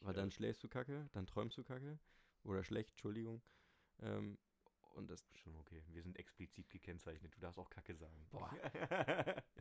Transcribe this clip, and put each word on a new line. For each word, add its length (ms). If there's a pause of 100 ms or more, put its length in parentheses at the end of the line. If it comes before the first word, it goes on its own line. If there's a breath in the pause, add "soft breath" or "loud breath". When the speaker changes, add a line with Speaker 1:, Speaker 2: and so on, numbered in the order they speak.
Speaker 1:
weil 120
dann 140
Speaker 2:
äh, 40
Speaker 1:
schläfst 320
du 60
kacke, 440
dann 120
träumst 320
du 60
kacke 340 (460 soft breath)
oder 200
schlecht, 280
Entschuldigung. 500 (580 soft breath)
Ähm, 380 (560)
und 160
das 240
Speaker 2:
Schon 220
okay, 320
wir 160
sind 160
explizit 500
gekennzeichnet, 680
du 40
darfst 180
auch 140
Kacke 240
sagen. 340
Speaker 1:
Boah. 220
Speaker 2:
<laughs> 920 (180)